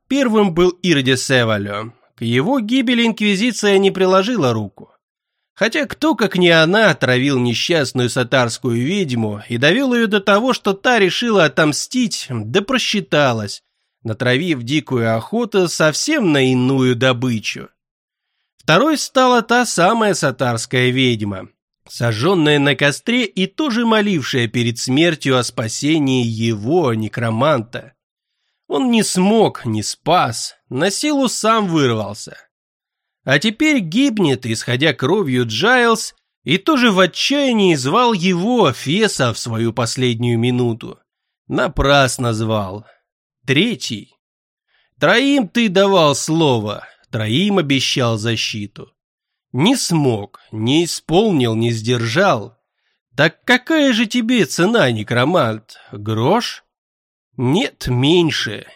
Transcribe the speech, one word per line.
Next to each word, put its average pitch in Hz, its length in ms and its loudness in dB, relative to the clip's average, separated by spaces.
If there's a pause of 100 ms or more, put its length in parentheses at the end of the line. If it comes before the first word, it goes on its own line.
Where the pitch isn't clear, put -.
первым 220 460 2
был 175 160 2 (120)
Ирди 143 340 2
Севале. 110 760 0 (240)
К - 60 -20
его 131 400 0
гибели 233 440 0
Инквизиция 208 760 0
не 196 120 2
приложила 185 600 0
руку. 107 400 -10 (600)
Хотя - 300 -2
кто, 302 300 -2
как 202 200 -2
не 180 140 4
она, 175 400 4
отравил 131 480 0
несчастную 123 720 0
сатарскую 120 720 -2
ведьму 123 680 -2
и 120 80 -4
довел 220 360 2
ее 233 140 2
до 208 120 0
того, 214 340 2
что - 200 -2
та 240 260 0
решила 196 460 2
отомстить, 160 840 -2
да 120 320 -2
просчиталась, 147 1000 -2 (420)
натравив 123 600 -2
дикую 117 520 -2
охоту 208 520 -2
совсем 180 640 0
на 135 200 2
иную 127 440 2
добычу. 120 760 -2 (880)
Второй 254 400 2
стала 254 440 2
та 240 240 0
самая 208 500 2
сатарская 127 720 -2
ведьма, 107 600 -2 (380)
сожженная 147 720 0
на 143 160 2
костре 233 500 -2
и 190 200 -4
тоже 240 400 -2
молившая 202 640 0
перед 117 320 -2
смертью 147 580 0
о 123 60 0
спасении 131 840 -2
его, 113 680 -2
некроманта. 113 1000 -2 (720)
Он 269 220 -2
не 226 140 2
смог, 190 640 2
не 110 180 -2
спас, 143 720 -2 (140)
на 139 200 -2
силу 277 380 -2
сам 220 400 0
вырвался. 117 720 -2 (840)
А 139 160 0
теперь 277 400 0
гибнет, 196 640 0
исходя 123 480 -2
кровью, 135 520 0
Джайлз, 226 680 0 (280)
и 139 140 0
тоже 247 340 2
в 185 80 2
отчаянии 208 760 2
звал 190 380 0
его, 185 580 2
Феса, 147 640 -2
в - 60 -10
свою 113 320 -2
последнюю 120 640 -2
минуту. 120 640 -2 (480)
Напрасно 135 840 0
звал. 107 520 -4 (600)
Третий. 135 680 -4 (840)
Троим 262 480 2
ты 233 220 0
давал 185 460 4
слово, 127 720 0 (240)
троим 143 480 0
обещал 131 580 0
защиту. 107 720 -6 (640)
Не 185 220 2
смог, 131 640 -2 (100)
не 123 320 0
исполнил, 156 720 0
не 117 160 0
сдержал. 113 840 -2 (580)
Так - 300 0
какая 277 480 2
же 226 120 0
тебе 226 400 0
цена, 175 460 2
некромант? 120 840 -2 (140)
Грош? 110 720 -2 (720)
Нет, 175 500 -2
меньше. 131 800 0 (100)